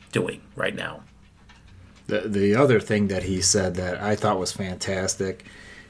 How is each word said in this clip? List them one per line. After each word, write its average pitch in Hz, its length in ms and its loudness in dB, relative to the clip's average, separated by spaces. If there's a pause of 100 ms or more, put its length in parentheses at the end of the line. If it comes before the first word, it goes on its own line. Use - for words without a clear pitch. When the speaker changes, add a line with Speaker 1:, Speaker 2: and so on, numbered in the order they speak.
(100)
Speaker 1:
doing - 300 -2 (160)
right - 180 -2
now. - 280 -10 (1080)
Speaker 2:
The, - 120 -2
the 101 360 2
other 127 240 6
thing 104 280 2
that 95 140 -2
he 92 180 -2
said 92 360 2
that 90 260 -4
I 104 140 0
thought 101 240 0
was 90 100 -4
fantastic 95 920 -4 (460)